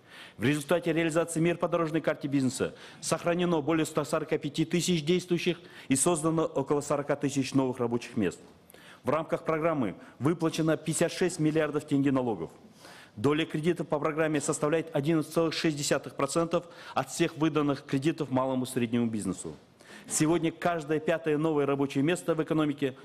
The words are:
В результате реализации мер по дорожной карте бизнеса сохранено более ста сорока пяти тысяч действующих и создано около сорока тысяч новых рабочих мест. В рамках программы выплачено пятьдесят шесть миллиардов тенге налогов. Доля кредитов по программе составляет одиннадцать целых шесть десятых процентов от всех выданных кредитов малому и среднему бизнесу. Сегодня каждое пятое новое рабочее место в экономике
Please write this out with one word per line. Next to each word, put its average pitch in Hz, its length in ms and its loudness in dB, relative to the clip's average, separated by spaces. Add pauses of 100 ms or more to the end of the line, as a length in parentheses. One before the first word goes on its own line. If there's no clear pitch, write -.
(360)
В 101 60 -4
результате 151 500 2
реализации 165 460 0
мер 170 200 2
по 175 100 0
дорожной 160 320 0
карте 151 260 -2
бизнеса 131 480 0 (260)
сохранено 170 600 0
более 156 260 2
ста 151 180 -2
сорока 156 340 -2
пяти 151 260 -2
тысяч 170 400 0
действующих 175 540 0 (280)
и 135 80 2
создано 160 500 2
около 143 360 0
сорока 143 340 0
тысяч 139 400 -2
новых 131 240 2
рабочих 120 380 -2
мест. 95 240 0 (640)
В 127 60 0
рамках 156 340 -2
программы 151 500 0 (240)
выплачено 160 580 2
пятьдесят 160 360 0
шесть 180 260 0
миллиардов 151 460 2
тенге 139 260 2
налогов. 117 400 0 (640)
Доля 147 320 2
кредитов 160 420 -2
по 151 100 0
программе 156 440 0
составляет 156 520 0
одиннадцать 151 380 0
целых 160 220 2
шесть 156 240 0
десятых 139 380 -2
процентов 165 500 0 (260)
от - 160 -2
всех 165 300 -2
выданных 143 480 2
кредитов 143 440 -2
малому 127 360 2
и - 20 -10
среднему 120 380 0
бизнесу. 92 500 -4 (500)
Сегодня 160 460 2
каждое 156 480 -2
пятое 156 380 0
новое 151 260 2
рабочее 139 400 0
место 170 300 0
в 156 80 0
экономике 143 520 0 (100)